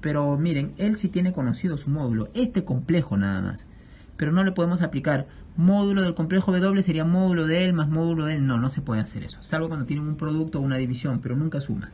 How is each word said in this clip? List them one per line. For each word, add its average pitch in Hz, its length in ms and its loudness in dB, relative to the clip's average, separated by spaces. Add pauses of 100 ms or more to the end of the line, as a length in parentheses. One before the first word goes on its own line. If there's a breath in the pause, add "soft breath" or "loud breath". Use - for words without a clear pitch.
Pero 147 360 0
miren, 147 400 0
él 208 200 2
sí 196 120 0
tiene 180 240 0
conocido 147 440 0
su 143 120 -6
módulo. 123 440 0
Este 233 300 0
complejo 156 540 0
nada 98 240 0
más. 95 260 -6 (500 loud breath)
Pero 151 140 0
no 180 120 4
le 190 80 2
podemos 175 300 0
aplicar 143 460 0 (300 loud breath)
módulo 196 460 4
del 175 100 0
complejo 185 380 2
W, 190 320 2
sería 160 220 0
módulo 175 420 2
de 175 180 2
él 180 80 2
más 156 160 2
módulo 160 360 0
de 156 100 0
él. 139 100 2
No, 127 140 2
no 127 100 2
se 139 120 -6
puede 110 200 -2
hacer 104 220 -6
eso. - 180 -14
Salvo 160 260 -2
cuando 151 180 -4
tienen 151 220 -2
un 151 80 -2
producto 156 440 -2
o - 20 -2
una 135 160 0
división, 127 440 -2
pero 123 140 -4
nunca 151 240 -2
suma. 101 340 -6